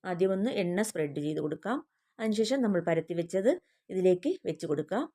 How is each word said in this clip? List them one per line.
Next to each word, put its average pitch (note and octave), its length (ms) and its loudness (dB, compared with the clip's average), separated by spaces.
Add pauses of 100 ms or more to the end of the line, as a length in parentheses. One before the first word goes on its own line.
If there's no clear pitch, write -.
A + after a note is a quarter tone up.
ആദ്യം F#3 280 2
ഒന്ന് G3+ 220 0
എണ്ണ F3+ 280 0
സ്പ്രെഡ് D3+ 380 -2
ചെയ്ത് D3+ 200 -2
കൊടുക്കാം. D#3 380 -4 (400)
അതിനുശേഷം A3 420 0
നമ്മൾ G3+ 220 2
പരത്തി E3 320 0
വെച്ചത് F#3+ 380 2 (380)
ഇതിലേക്ക് F#3 400 4 (120)
വെച്ച് D#3+ 240 -6
കൊടുക്കാം. D#3+ 380 -2 (100)